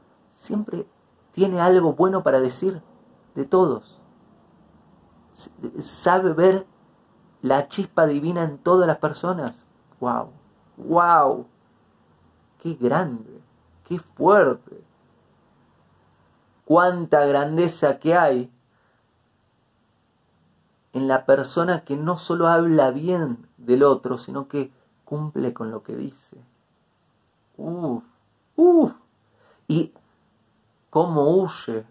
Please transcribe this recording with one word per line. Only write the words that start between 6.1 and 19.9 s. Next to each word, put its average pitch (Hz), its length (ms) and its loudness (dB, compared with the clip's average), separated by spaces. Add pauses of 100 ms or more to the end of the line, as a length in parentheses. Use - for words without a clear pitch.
ver 190 320 2 (800)
la 135 240 0
chispa 175 400 -2
divina 160 380 -2
en 143 140 -8
todas 180 280 2
las 156 120 0
personas. 156 580 -6 (420)
¡Wow! 117 300 -4 (480)
¡Wow! 160 720 2 (1160)
¡Qué 165 120 -6
grande! 123 680 -4 (400)
¡Qué 175 160 -8
fuerte! - 840 0 (1800)
Cuánta 156 600 2
grandeza 147 720 0
que 160 160 0
hay 139 340 0 (2500)